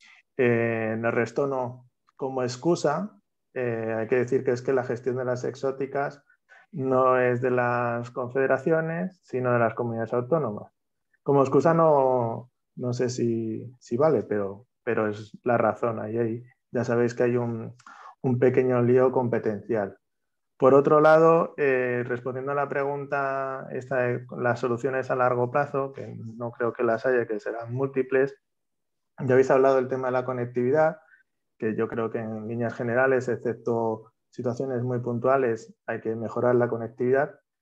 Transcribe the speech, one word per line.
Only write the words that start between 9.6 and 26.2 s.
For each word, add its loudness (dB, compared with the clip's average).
comunidades -4
autónomas. -2
Como 4
excusa 4
no, 2
no -4
sé 0
si, -4
si -6
vale, 2
pero, -6
pero -2
es -10
la 2
razón. 0
Ahí, -6
ahí -2
ya -2
sabéis 0
que 0
hay 2
un, -6
un 0
pequeño 4
lío 6
competencial. -2
Por 6
otro 6
lado, 6
eh, 0
respondiendo -6
a -4
la -2
pregunta -4
esta -2
de -2
las 0
soluciones -2
a 0
largo 0
plazo, -2
que -14
no -10